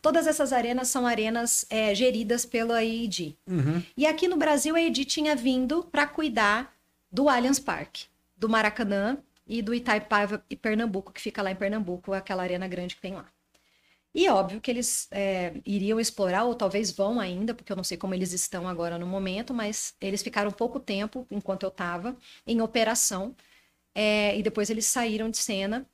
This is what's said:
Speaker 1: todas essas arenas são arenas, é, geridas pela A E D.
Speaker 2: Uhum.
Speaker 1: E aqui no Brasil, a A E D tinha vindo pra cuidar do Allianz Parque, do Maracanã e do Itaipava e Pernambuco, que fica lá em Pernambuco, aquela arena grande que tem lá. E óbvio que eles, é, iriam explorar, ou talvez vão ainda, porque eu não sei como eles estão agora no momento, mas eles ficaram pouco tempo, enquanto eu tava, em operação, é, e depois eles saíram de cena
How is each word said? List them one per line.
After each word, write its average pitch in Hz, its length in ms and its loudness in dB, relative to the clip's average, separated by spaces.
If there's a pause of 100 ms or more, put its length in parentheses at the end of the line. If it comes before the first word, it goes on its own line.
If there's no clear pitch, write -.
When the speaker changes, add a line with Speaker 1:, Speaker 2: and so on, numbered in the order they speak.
Speaker 1:
todas 311 260 4
essas 294 260 2
arenas 247 340 0
são 247 200 0
arenas, 233 640 0
é, 220 260 2
geridas 233 500 2
pela 233 300 0
A 226 100 2
E 226 220 -2
D. 175 260 -6 (140)
Speaker 2:
Uhum. 170 360 2 (140)
Speaker 1:
E 269 80 4
aqui 320 240 2
no 349 80 2
Brasil, 302 380 4
a - 20 6
A 330 60 6
E 330 80 2
D 262 120 0
tinha 302 320 0
vindo 254 560 2
pra 285 140 2
cuidar 233 680 0 (380)
do 262 160 4
Allianz 254 300 4
Parque, - 480 -6 (320)
do 220 100 -2
Maracanã 214 680 2 (300)
e 226 160 -4
do 220 100 -2
Itaipava 214 760 0
e - 80 -10
Pernambuco, 214 560 -2
que - 80 -16
fica 214 220 -6
lá 196 80 0
em 190 60 -4
Pernambuco, 196 580 -4
aquela 190 300 -4
arena 180 240 -4
grande 180 280 -6
que - 60 -20
tem 190 140 -10
lá. 165 100 -14 (880)
E 349 160 4
óbvio 196 300 2
que 254 120 -4
eles, 240 400 -2
é, 185 420 -2 (100)
iriam 202 360 0
explorar, 202 460 2
ou 240 100 0
talvez 202 340 0
vão 202 300 0
ainda, 196 340 -2
porque - 180 -10
eu 196 40 -2
não 185 80 -6
sei 175 140 -6
como 190 180 -4
eles 185 180 -2
estão 180 340 -4
agora 170 300 -4
no 175 80 -6
momento, 196 480 -4
mas 214 480 -4
eles 196 220 -4
ficaram 214 260 0
pouco - 300 -2
tempo, 214 500 -6
enquanto 196 340 -4
eu 190 60 -2
tava, 180 460 -6 (300)
em 226 140 2
operação, 226 760 0 (580)
é, 208 420 2
e 214 60 0
depois 208 300 0
eles 220 160 0
saíram 226 420 0
de 220 80 -4
cena 214 560 -2